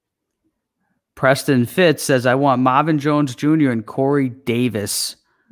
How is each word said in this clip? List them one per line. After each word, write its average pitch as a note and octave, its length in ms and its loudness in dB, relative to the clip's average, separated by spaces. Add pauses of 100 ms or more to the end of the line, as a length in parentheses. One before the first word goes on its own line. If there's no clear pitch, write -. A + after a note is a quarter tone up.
(1160)
Preston C3 500 2
Fitz E3 380 0
says, B2+ 220 0
"I B2+ 100 2
want C3+ 260 0
Marvin C#3+ 380 2
Jones C#3+ 360 -2
Junior D3+ 360 2
and A2+ 140 -4
Corey C3+ 440 -2
Davis." A#2 840 -4 (360)